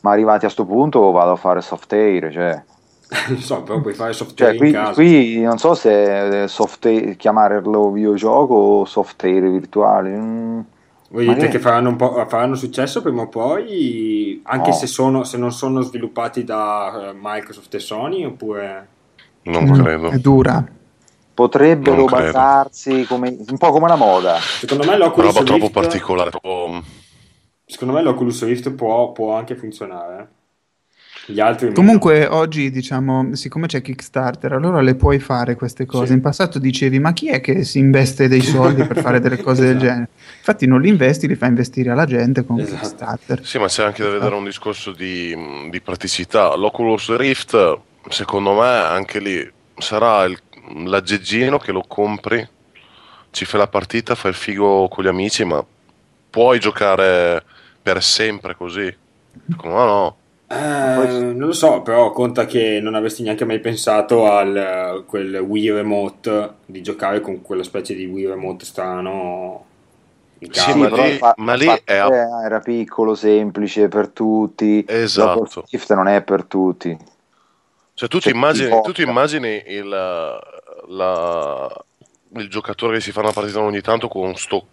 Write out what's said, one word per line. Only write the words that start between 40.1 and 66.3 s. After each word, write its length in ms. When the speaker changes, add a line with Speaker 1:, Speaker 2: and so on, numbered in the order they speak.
Speaker 4:
Infatti 260
non 160
li 80
investi, 380
li 80
fai 140
investire 420
alla 140
gente 380
con 160
Speaker 2:
Esatto. 200
Speaker 4:
Kickstarter. 680
Speaker 3:
Sì, 140
ma 80
c'è 160
anche 180
da 60
vedere 180
Speaker 4:
Esatto. 140
Speaker 3:
un 60
discorso 460
di, 800
di 120
praticità. 760
L'Oculus 600
Rift, 640
secondo 440
me, 140
anche 520
lì 320
sarà 460
il, 120
l'aggeggino 760
che 120
lo 160
compri, 600
ci 160
fai 140
la 80
partita, 480
fai 160
il 60
figo 500
con 160
gli 40
amici, 360
ma 200
puoi 280
giocare 840
per 180
sempre 540
così? 360
Secondo 300
me 80
no. 300
Speaker 2:
Eh, 40
Speaker 1:
Poi 400
Speaker 2:
non 120
lo 40
so, 320
però 260
conta 380
che 340
non 140
avresti 260
neanche 240
mai 140
pensato 720
al, 260
eh, 480
quel 300
Wii 380
Remote, 800